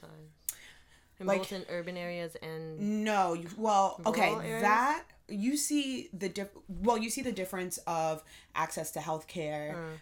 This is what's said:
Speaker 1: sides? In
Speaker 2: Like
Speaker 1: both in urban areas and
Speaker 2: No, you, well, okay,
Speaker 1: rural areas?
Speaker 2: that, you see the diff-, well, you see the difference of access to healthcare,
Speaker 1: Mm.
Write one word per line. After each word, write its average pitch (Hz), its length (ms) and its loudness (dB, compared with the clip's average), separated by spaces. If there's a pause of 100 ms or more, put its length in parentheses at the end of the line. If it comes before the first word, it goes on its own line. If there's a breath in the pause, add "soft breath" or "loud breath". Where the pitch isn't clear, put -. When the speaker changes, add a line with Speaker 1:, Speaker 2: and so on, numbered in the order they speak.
Speaker 1:
sides? 156 560 -12 (640 loud breath)
In 190 60 -4
Speaker 2:
Like 196 120 6
Speaker 1:
both 190 140 -4
in 185 160 -6
urban 175 280 -4
areas 175 460 -6
and 160 600 -2
Speaker 2:
No, 190 300 4
you, 170 220 -6
well, 208 500 4
okay, 214 240 4
Speaker 1:
rural 220 100 0
areas? 226 220 -2
Speaker 2:
that, 247 420 4 (240)
you 214 280 0
see 277 560 0
the 190 160 -4
diff-, 196 280 -6 (120)
well, 202 300 4
you 220 120 0
see 262 120 -4
the 247 100 0
difference 185 540 -4
of 160 360 0 (320 loud breath)
access 160 380 -2
to 165 80 -4
healthcare, 151 760 -4
Speaker 1:
Mm. 165 280 -8